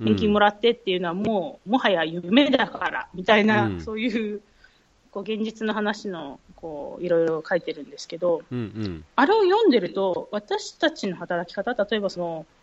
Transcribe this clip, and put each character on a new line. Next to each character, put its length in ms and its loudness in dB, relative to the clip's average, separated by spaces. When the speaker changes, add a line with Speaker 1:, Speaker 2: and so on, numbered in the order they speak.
Speaker 1:
う 40 -8
ん。 20 2
Speaker 2:
年 100 4
金 160 2
も 60 4
ら 100 8
っ 100 -2
て 120 4
っ 40 4
て 160 -6
い 60 0
う 40 -2
の 80 -2
は 60 -4
も 520 -2
う、 40 -6
も 80 4
は 120 2
や 140 2
夢 460 2
だ 160 2
か 240 -6
ら、 240 -8
み 100 -8
た 140 6
い 60 4
な、 220 4
Speaker 1:
う 80 -2
ん。 80 -6
Speaker 2:
そ 120 -8
う 60 -6
い 340 -2
う、 60 -10
こ 100 -10
う、 20 -10
現 220 -4
実 220 -6
の 80 -2
話 340 -4
の、 320 -10
こ 420 -12
う、 60 -8
い 40 -2
ろ 140 4
い 40 4
ろ 200 -2
書 80 -2
い 60 2
て 100 -8
る 120 -10
ん 80 -16
で 80 -20
す 100 -14
け 80 -10
ど、 240 0
Speaker 1:
う 40 -8
ん 40 -2
う 40 -4
ん。 420 -8
Speaker 2:
あ 120 4
れ 80 4
を 100 4
読 240 4
ん 20 6
で 80 6
る 140 -2
と、 400 -2
私 400 -6
た 180 0
ち 160 -8
の 100 -4
働 320 -4
き 60 -18
方、 200 -4
例 240 -2
え 20 -2
ば 80 -2
そ 100 -8
の、 280 -6